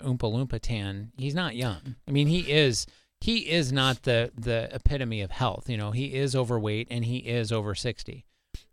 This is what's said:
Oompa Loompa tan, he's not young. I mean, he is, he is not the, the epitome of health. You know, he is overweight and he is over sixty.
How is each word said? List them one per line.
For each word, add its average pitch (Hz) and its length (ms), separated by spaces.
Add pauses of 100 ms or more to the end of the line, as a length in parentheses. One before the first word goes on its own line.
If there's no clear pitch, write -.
Oompa 127 200
Loompa 117 380
tan, 101 560
he's 139 160
not 160 220
young. 120 400 (100)
I 143 60
mean, 143 160
he 170 120 (120)
is, 143 340 (360)
he 226 280
is 156 220
not 135 320
the, 120 340
the 117 380
epitome 120 460
of 95 100
health. - 380
You 117 80
know, 104 140
he 131 220
is 131 220
overweight 113 560
and 117 140
he 120 140
is 117 320
over 104 240
sixty. - 500 (480)